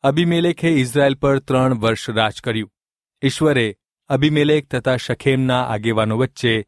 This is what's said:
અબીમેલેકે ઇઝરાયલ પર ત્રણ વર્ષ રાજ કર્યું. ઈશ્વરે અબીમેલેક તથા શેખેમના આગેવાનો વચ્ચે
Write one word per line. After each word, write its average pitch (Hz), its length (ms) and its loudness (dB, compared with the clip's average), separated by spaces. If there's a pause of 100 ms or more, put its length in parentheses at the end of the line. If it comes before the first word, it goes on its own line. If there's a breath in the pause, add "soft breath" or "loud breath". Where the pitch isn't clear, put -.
અબીમેલેકે 165 640 0
ઇઝરાયલ 139 440 2
પર 139 240 0
ત્રણ 131 360 0
વર્ષ 113 360 -2
રાજ 110 320 -2
કર્યું. 110 300 -6 (500)
ઈશ્વરે 135 440 2 (440)
અબીમેલેક 147 580 2
તથા 127 280 -2
શેખેમના 127 680 -2
આગેવાનો 110 520 -2
વચ્ચે 120 380 0 (140)